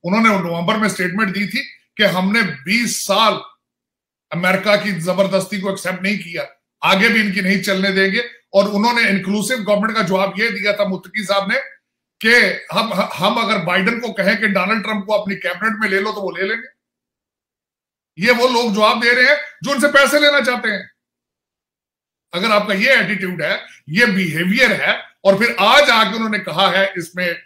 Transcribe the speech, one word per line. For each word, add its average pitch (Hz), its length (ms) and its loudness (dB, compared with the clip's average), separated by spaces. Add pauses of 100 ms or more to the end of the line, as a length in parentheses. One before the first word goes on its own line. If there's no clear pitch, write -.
उन्होंने 220 260 2
नवंबर 175 480 -2
में 214 120 0
statement 185 440 -4
दी 196 140 -4
थी 247 120 -4 (380)
कि 214 60 2
हमने 190 400 2
बीस 190 640 -4
साल 208 360 2 (920)
अमेरिका 185 440 0
की 202 160 -2
जबरदस्ती 185 720 -2
को 196 100 -4
accept 185 320 -6
नहीं 202 140 -2
किया, 165 300 -10 (360)
आगे 190 260 4
भी 220 120 2
इनकी 202 200 -2
नहीं 190 200 0
चलने 196 300 0
देंगे, 196 320 0 (300)
और 196 160 4
उन्होंने 226 400 0
inclusive 202 480 -2
government 208 380 0
का 220 60 0
जवाब 190 380 0
ये 226 120 0
दिया 196 220 -2
था 202 120 0
मुत्तकी 190 380 -6
साहब 196 280 -2
ने 262 80 0 (680)
कि 226 480 2
हम, 214 200 -2
हम 196 420 0
अगर 220 220 0
Biden 190 420 0
को 226 140 -8
कहें 202 260 0
कि 220 80 -2
Donald 196 360 0
Trump 208 220 -4
को 214 80 -2
अपनी 196 220 -2
cabinet 185 440 -4
में 214 100 -2
ले 196 100 0
लो 208 120 -2
तो 196 100 -10
वो 185 100 -6
ले 185 160 -4
लेंगे। 226 200 -6 (1600)
ये 247 60 4
वो 240 160 4
लोग 233 280 0
जवाब 220 260 2
दे 240 120 2
रहे 254 140 4
हैं 294 100 4 (260)
जो 277 80 -2
उनसे 285 160 2
पैसे 285 320 4
लेना 285 220 4
चाहते 233 280 -2
हैं। 190 240 -8 (1400)
अगर 202 180 0
आपका 202 220 0
ये 247 280 2
attitude 185 400 -4
है, 180 240 -4 (240)
ये 214 160 4
behavior 185 680 0
है, - 320 -2 (200)
और 196 140 4
फिर 233 220 0
आज 247 300 6
आके 220 260 2
उन्होंने 220 240 -2
कहा 180 300 0
है 190 280 0
इसमें 175 320 -6 (160)